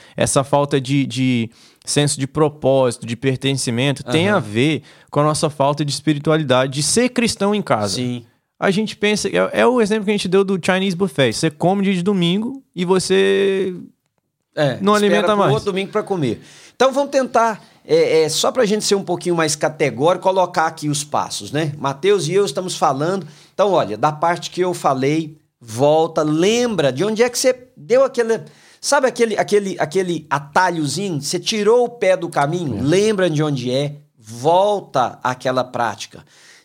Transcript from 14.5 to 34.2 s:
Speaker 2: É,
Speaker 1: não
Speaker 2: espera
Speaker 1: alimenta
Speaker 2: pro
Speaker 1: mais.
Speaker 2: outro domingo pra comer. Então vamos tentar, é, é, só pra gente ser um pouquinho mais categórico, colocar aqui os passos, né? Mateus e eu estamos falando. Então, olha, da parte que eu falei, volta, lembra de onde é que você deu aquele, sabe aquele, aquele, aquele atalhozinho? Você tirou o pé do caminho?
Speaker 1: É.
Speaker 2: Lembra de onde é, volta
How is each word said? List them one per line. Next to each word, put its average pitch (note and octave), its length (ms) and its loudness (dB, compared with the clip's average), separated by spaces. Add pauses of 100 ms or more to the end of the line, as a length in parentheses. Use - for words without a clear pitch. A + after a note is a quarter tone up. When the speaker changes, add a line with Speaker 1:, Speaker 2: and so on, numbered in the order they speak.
Speaker 2:
É, C#3 260 0
Speaker 1:
não G3+ 140 4
Speaker 2:
espera - 20 4
Speaker 1:
alimenta G#3 300 2
Speaker 2:
pro G#3 100 2
Speaker 1:
mais. F#3+ 160 4
Speaker 2:
outro A3 180 -2
domingo F#3+ 200 -4
pra G#3+ 100 -2
comer. D#3 400 -2 (340)
Então C4 160 4
vamos C#4 200 -2
tentar, A3+ 520 0 (220)
é, D#3 380 4
é, D3+ 60 0
só A3+ 220 0
pra A#3+ 140 0
gente G#3 180 0
ser - 120 0
um G3 80 0
pouquinho F3 320 -2
mais D#3 200 0
categórico, D3+ 680 0
colocar F3+ 420 2
aqui D#3 240 -6
os D3 140 -2
passos, G2+ 480 -6
né? D3 260 -2
Mateus D3 500 0
e E3 60 -4
eu G3 120 2
estamos F#3 300 -6
falando. D#3 520 0 (260)
Então, G3+ 180 2
olha, A#2 240 0
da C3+ 160 2
parte D#3+ 380 -2
que - 120 -8
eu F3+ 120 0
falei, D3 640 -2 (240)
volta, D3+ 640 2
lembra F3 680 2
de C3+ 140 -2
onde G#3+ 160 0
é B3 80 2
que B3 80 -8
você B3+ 300 0 (100)
deu G#3 260 2
aquele, A#3 380 -2 (400)
sabe C#4 260 2
aquele, A#3 300 0
aquele, F#3+ 420 0
aquele F3 520 -2
atalhozinho? E3 880 0
Você F3+ 180 -4
tirou A3 460 2
o A#3+ 40 -4
pé F#3+ 280 0
do E3+ 100 -6
caminho? D3+ 520 -2
Speaker 1:
É. - 20 -4
Speaker 2:
Lembra F#3 480 2
de D#3 140 0
onde C3 280 -2
é, D3 260 -2 (200)
volta C#3 1080 0